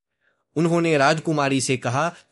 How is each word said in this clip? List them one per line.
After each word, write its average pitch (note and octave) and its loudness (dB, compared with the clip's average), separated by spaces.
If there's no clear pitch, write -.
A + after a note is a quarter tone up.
उन्होंने E3 2
राजकुमारी C#3+ 0
से B2+ -2
कहा, C3+ -4